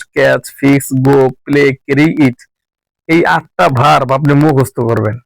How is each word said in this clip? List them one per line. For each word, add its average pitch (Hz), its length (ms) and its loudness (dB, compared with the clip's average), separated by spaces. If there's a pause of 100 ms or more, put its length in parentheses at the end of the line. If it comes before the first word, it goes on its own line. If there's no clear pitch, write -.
ক্যাচ, 135 360 -2 (200)
ফিক্স, 139 320 0
গো, 135 360 2 (160)
প্লে, 143 280 0
ক্যারি, 147 540 0
ইট, 123 120 -2 (720)
এই 165 160 0
আটটা 170 440 -2
ভার্ব 135 440 0
আপনি 143 220 0
মুখস্থ 143 460 0
করবেন। 110 460 -2